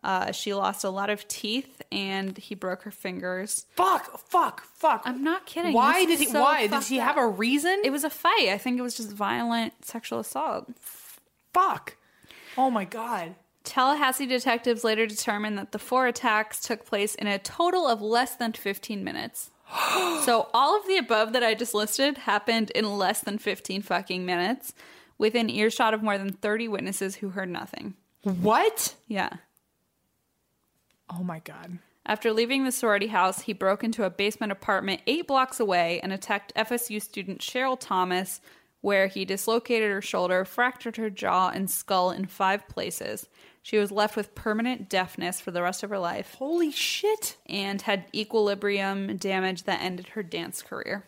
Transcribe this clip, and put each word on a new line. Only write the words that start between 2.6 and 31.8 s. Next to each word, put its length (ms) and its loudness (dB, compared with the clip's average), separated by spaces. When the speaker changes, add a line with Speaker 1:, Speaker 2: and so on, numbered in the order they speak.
Speaker 1:
her 80 -12
fingers. 720 -6
Speaker 2:
Fuck, 420 2
fuck, 360 2
fuck. 400 0
Speaker 1:
I'm 180 -4
not 220 0
kidding. 280 -2
Speaker 2:
Why 320 6
Speaker 1:
This 20 2
Speaker 2:
did 60 6
Speaker 1:
is 60 2
Speaker 2:
he, 140 0
Speaker 1:
so 80 4
Speaker 2:
why? 220 6
Did 80 2
Speaker 1:
fucked 160 0
Speaker 2:
he 100 0
have 200 2
Speaker 1:
up. 60 4
Speaker 2:
a 40 4
reason? 560 2
Speaker 1:
It 80 4
was 120 -2
a 60 -2
fight. 400 4
I 80 2
think 200 -2
it 40 -2
was 160 -6
just 140 -8
violent 720 -2
sexual 340 -6
assault. 500 -4
Speaker 2:
Fuck. 420 2
Oh 120 6
my 160 0
God. 500 -6
Speaker 1:
Tallahassee 600 4
detectives 580 2
later 240 4
determined 500 -2
that 140 -8
the 80 -8
four 280 2
attacks 520 0
took 260 -6
place 300 -2
in 120 -4
a 120 0
total 480 2
of 140 2
less 340 0
than 180 -4
fifteen 500 -6
minutes. 460 -8
Speaker 2:
<gasps> 80 -4
Speaker 1:
So 300 4
all 260 6
of 80 -6
the 100 2
above 360 2
that 100 2
I 120 4
just 180 -4
listed 460 0
happened 520 0
in 260 0
less 240 0
than 160 -6
fifteen 440 -4
fucking 440 -2
minutes, 480 -2
within 320 2
earshot 440 2
of 100 -2
more 140 2
than 160 -4
thirty 340 -2
witnesses 480 -4
who 140 -6
heard 200 -6
nothing. 460 -10
Speaker 2:
What? 720 2
Speaker 1:
Yeah. 220 -2
Speaker 2:
Oh 140 -6
my 160 -6
God. 400 -16